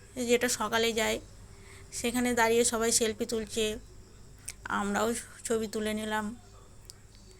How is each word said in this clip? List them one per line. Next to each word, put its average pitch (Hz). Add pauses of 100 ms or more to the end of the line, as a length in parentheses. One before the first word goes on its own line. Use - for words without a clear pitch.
(300)
যেটা 240 (120)
সকালে 226
যায়। 220 (840)
সেখানে 240 (100)
দাঁড়িয়ে 233
সবাই 226
সেলফি 226
তুলছে, 220 (1120)
আমরাও 202 (400)
ছবি 220
তুলে 214
নিলাম। 214 (1120)